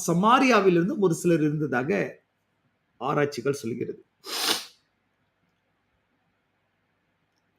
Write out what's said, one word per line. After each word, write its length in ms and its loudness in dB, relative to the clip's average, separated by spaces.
சமாரியாவிலிருந்து 920 4
ஒரு 160 2
சிலர் 260 0
இருந்ததாக 800 -2
ஆராய்ச்சிகள் 560 -2
சொல்கிறது. 520 -8